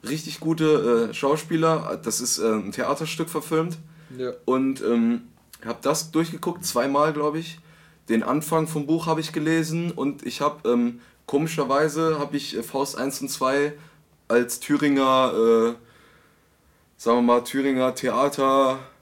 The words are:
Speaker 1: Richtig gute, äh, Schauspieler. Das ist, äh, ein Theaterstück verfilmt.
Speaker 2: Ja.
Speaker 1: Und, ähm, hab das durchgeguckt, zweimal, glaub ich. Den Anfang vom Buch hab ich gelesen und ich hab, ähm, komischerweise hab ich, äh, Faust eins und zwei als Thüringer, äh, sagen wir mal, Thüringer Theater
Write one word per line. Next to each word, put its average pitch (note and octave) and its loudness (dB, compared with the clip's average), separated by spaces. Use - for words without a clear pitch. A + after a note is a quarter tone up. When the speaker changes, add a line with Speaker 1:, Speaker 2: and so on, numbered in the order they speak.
Speaker 1:
Richtig D#3 -6
gute, D3+ 2
äh, - -10
Schauspieler. D#3+ 0
Das A2+ -4
ist, - -2
äh, A2 2
ein G#2 -2
Theaterstück C#3+ -4
verfilmt. D#3+ -2
Speaker 2:
Ja. B2+ -6
Speaker 1:
Und, C3+ 2
ähm, A#2 2
hab A2+ -8
das D#3+ -2
durchgeguckt, E3 -2
zweimal, C#3 2
glaub D3+ -2
ich. E3 -10
Den A2+ 4
Anfang D#3 0
vom D#3 -4
Buch D#3+ 0
hab D#3+ 2
ich D#3 -6
gelesen D#3+ 0
und C#3+ -4
ich - -6
hab, D3 -2
ähm, A#2+ 2
komischerweise D3+ 0
hab C#3+ -6
ich, C#3 -6
äh, A2+ -4
Faust C#3 -4
eins C#3 -4
und C3+ -8
zwei C#3+ 0
als A#2+ 0
Thüringer, C3+ 2
äh, A#2 4
sagen A#2 2
wir A#2+ 4
mal, A#2+ 4
Thüringer C3 0
Theater C3+ 2